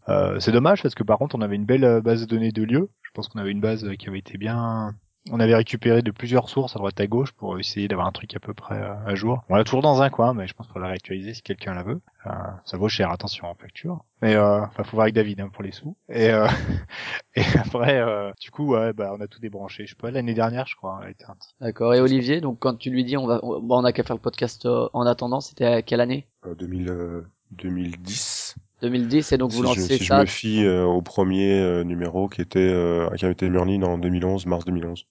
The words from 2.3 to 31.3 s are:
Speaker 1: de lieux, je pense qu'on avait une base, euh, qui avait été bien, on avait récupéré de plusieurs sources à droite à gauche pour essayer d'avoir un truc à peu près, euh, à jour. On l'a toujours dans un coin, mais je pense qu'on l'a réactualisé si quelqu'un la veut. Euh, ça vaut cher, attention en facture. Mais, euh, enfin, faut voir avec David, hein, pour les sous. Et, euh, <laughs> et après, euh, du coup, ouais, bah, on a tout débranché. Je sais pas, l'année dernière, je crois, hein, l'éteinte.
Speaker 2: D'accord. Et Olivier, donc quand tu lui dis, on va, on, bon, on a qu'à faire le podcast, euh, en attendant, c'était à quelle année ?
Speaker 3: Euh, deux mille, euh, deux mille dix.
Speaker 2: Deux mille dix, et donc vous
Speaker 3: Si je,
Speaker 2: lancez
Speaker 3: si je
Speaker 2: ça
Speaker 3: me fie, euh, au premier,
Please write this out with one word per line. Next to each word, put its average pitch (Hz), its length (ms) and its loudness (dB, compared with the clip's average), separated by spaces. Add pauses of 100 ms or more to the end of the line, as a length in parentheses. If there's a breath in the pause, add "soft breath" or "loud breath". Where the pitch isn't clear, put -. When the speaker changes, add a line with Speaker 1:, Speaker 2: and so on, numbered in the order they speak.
Speaker 1:
de 110 100 -4
lieux, 131 280 0 (120)
je - 140 -20
pense - 140 -10
qu'on 110 100 -10
avait 98 100 -4
une 101 120 -4
base, 110 220 -2
euh, 98 120 -8
qui 98 140 -14
avait 98 100 -8
été - 180 -14
bien, 113 560 -4 (380)
on 117 80 -2
avait 113 160 6
récupéré 117 480 2
de 113 80 -2
plusieurs 120 380 0
sources 131 260 -4
à - 20 -8
droite 98 220 -4
à 101 80 0
gauche 120 240 -2
pour 95 280 -8
essayer 101 280 -4
d'avoir 92 180 -2
un 92 60 -4
truc - 240 -12
à - 40 -10
peu - 140 -10
près, - 260 -10
euh, 101 140 -8 (140)
à 101 80 -2
jour. 117 340 -2
On 92 60 4
l'a 107 80 6
toujours 131 180 0
dans 139 220 6
un 139 80 4
coin, 120 240 2
mais 98 100 -6
je 92 80 -10
pense - 140 -18
qu'on - 100 -14
l'a 92 120 -6
réactualisé 95 440 -8
si 117 80 -16
quelqu'un - 320 -8
la 90 80 -8
veut. 110 180 -6 (280)
Euh, - 20 -6 (340)
ça - 140 -10
vaut 104 120 0
cher, 95 200 0
attention 87 380 -8
en 85 80 -12
facture. 165 480 -12 (180)
Mais, 107 140 4
euh, 104 260 4
enfin, 104 220 -6
faut - 140 -10
voir 110 80 6
avec 110 100 2
David, 104 260 0
hein, 98 100 -10
pour - 120 -12
les 98 80 -10
sous. 147 240 -14 (140)
Et, 117 200 4
euh, 107 160 6
<laughs> - 920 -4
et 110 60 2 (180)
après, 120 400 2
euh, 104 300 0 (100)
du - 120 -20
coup, 147 240 0
ouais, 113 180 2
bah, 101 240 -4
on - 20 -12
a 104 60 -10
tout 104 140 -16
débranché. 101 480 -12
Je - 60 -20
sais - 60 -20
pas, 117 120 -8
l'année 120 240 -2
dernière, 117 320 -2
je - 80 -12
crois, 95 260 -12
hein, 98 60 -16
l'éteinte. - 520 -20
Speaker 2:
D'accord. 117 360 2
Et 127 60 6
Olivier, 131 380 4
donc 135 200 -4
quand 127 160 0
tu 127 160 -8
lui 127 120 0
dis, 127 140 -2
on 135 80 -2
va, 117 160 2
on, 104 200 -6
bon, 123 200 4
on - 20 4
a 120 100 4
qu'à 123 100 0
faire 120 120 -4
le 110 60 -8
podcast, - 460 -4
euh, 120 260 2
en 123 140 0
attendant, 123 340 0
c'était - 240 -4
à 117 160 4
quelle 120 200 2
année ? 131 260 -2 (180)
Speaker 3:
Euh, 90 80 -10
deux 87 140 -10
mille, 90 220 -4
euh, 87 320 -6 (280)
deux 95 200 -10
mille 87 300 -6
dix. - 540 -8 (300)
Speaker 2:
Deux 120 60 -2
mille 123 180 0
dix, 147 240 2
et 135 80 4
donc 127 120 -2
vous 120 140 0
Speaker 3:
Si 127 80 4
je, 104 60 0
Speaker 2:
lancez 92 180 2
Speaker 3:
si 110 60 -4
je 90 60 -2
Speaker 2:
ça 98 100 6
Speaker 3:
me 101 80 6
fie, 107 360 0
euh, 92 200 4
au 90 180 2
premier, 98 600 2